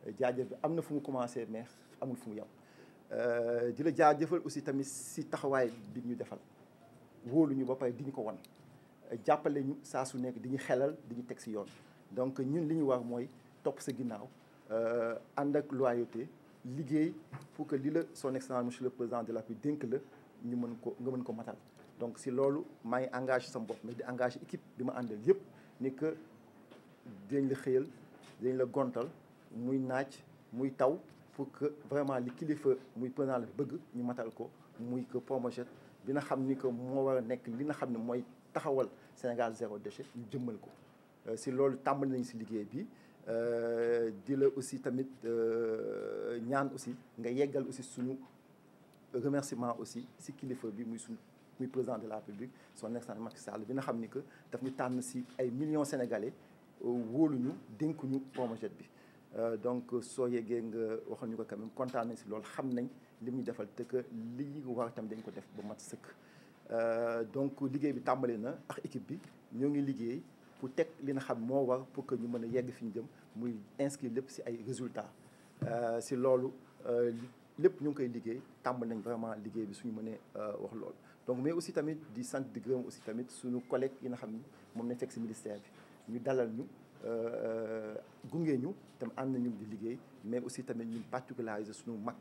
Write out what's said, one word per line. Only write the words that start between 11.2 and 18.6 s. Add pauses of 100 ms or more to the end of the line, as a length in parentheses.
teg
si
yoon. (460)
Donc,
ñun
li
ñu
war
mooy (360)
topp
sa
ginnaaw, (420)
euh, (220)
ànd
ak
loyauté, (360)
liggéey (400)
pour
que
li
la (100)
son
excellence